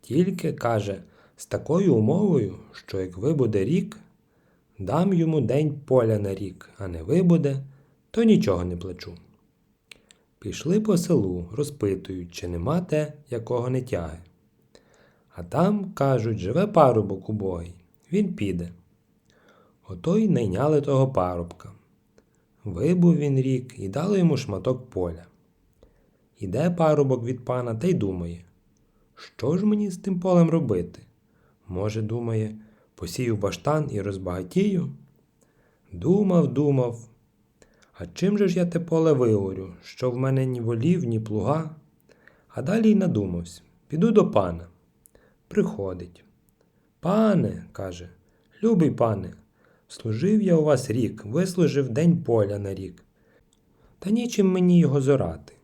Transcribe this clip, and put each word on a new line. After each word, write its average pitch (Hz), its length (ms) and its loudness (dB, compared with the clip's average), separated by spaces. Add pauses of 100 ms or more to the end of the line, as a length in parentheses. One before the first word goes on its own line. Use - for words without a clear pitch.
Тільки, 175 520 0
каже, 101 500 -2 (340)
з - 100 -18
такою 160 480 2
умовою, 127 640 2 (140)
що - 280 -10
як 90 160 -8
вибуде 110 480 0
рік, 202 340 -2 (800)
дам 156 360 0
йому 160 260 2
день 139 440 0
поля 113 340 4
на 98 160 -2
рік, 95 440 -12
а 98 100 -10
не 82 140 -10
вибуде, 139 640 2 (460)
то 226 120 -2
нічого 104 420 4
не 90 120 -6
плачу. 90 380 -12 (1200)
Пішли 175 420 -2
по 214 180 2
селу, 95 540 0
розпитують, 95 800 -4
чи - 160 -10
нема 90 320 -2
те, 151 320 -4 (180)
якого 120 400 -4
не 131 120 -2
тяги. 85 360 -6 (1160)
А 87 80 -12
там, 180 500 0
кажуть, 120 460 0
живе 117 280 0
парубок 107 640 4
убогий, 90 460 -6 (380)
він 196 220 0
піде. 87 380 -4 (1160)
Ото 98 300 0
й 220 100 2
найняли 131 520 2
того 135 280 2
парубка. 90 640 -4 (920)
Вибув 160 520 2
він 143 240 0
рік 131 380 -2
і 98 100 -8
дали 185 300 0
йому 165 180 4
шматок 113 540 -4
поля. 87 340 -6 (1120)
Іде 123 320 -2
парубок 147 540 2
від 127 200 -8
пана 123 300 -4
та 113 120 -4
й 185 80 2
думає: 87 500 -6 (680)
«Що - 440 -4
ж 202 80 0
мені 208 240 0
з 175 80 -10
тим 185 220 -4
полем 175 300 4
робити?» 110 500 -2 (680)
Може, 104 340 -4
думає, 113 540 -4 (380)
«Посію 110 420 -4
баштан 135 560 -2
і 104 80 -4
розбагатію?» 98 880 -2 (1040)
Думав, 170 600 2
думав: 131 540 0 (880)
«А - 80 -10
чим 202 320 -2
же 202 100 4
ж 170 100 0
я 175 80 2
те 170 140 -2
поле 160 320 2
виорю, 98 720 0
що - 280 -4
в 120 60 -6
мене 131 300 0
ні 127 140 -4
волів, 120 440 0
ні 113 160 -2
плуга?» 110 560 -2 (720)
А - 140 -8
далі 214 280 2
й 208 40 6
надумався: 95 680 -2 (260)
«Піду 170 220 2
до - 200 4
пана». 87 360 -2 (840)
Приходить. 92 760 -6 (760)
«Пане, — 170 720 2
каже, — 87 380 -12 (520)
любий 180 280 4
пане, 101 440 0 (540)
служив 175 540 0
я 180 140 4
у 156 80 4
вас 135 260 2
рік, 113 340 -4
вислужив 143 640 0
день 165 340 2
поля 104 360 0
на 98 160 -6
рік. 92 300 -14 (920)
Та 190 120 -6
нічим 220 420 2
мені 180 260 6
його 143 220 4
зорати. 107 640 -2